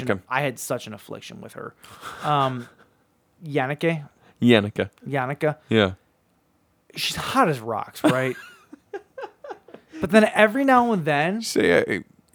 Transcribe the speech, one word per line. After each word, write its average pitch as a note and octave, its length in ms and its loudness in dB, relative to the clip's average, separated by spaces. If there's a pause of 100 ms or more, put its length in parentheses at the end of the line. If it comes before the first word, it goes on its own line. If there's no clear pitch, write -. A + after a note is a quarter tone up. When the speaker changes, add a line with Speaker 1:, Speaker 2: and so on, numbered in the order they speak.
Speaker 1:
an, - 60 -6
Speaker 2:
Yannicka. G2 200 -2
Speaker 1:
I C3 140 -2
had C#3 160 -6
such - 280 -8
an G#2+ 80 -14
affliction - 460 -18
with A2 140 -18
her. - 200 -16 (480)
Um, C3+ 460 -2 (380)
<laughs> - 380 -20
Yannicka? D3 640 -2 (320)
Speaker 2:
Yannicka. G#2+ 500 4 (160)
Speaker 1:
Yannicka. C#3 500 -4 (120)
Speaker 2:
Yeah. G#2 240 2 (1040)
Speaker 1:
She's - 200 -6
hot A3+ 320 0
as C3 120 -2
rocks, A2 440 -6
right? C3 360 2
<laughs> - 60 -20 (1500)
But F#3 100 -2
then G#3+ 140 8 (100)
every A3 300 4
now B3 280 4
and F3 120 -2
then D#3 360 0
Speaker 2:
Say, F2 640 2 (320)